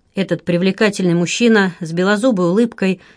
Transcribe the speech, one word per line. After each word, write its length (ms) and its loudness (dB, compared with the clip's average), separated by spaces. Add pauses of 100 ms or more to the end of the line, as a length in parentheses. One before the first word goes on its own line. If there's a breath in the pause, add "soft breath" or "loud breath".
(160)
Этот 260 -4
привлекательный 720 0
мужчина 640 2
с 140 -8
белозубой 540 0
улыбкой 540 0 (160 soft breath)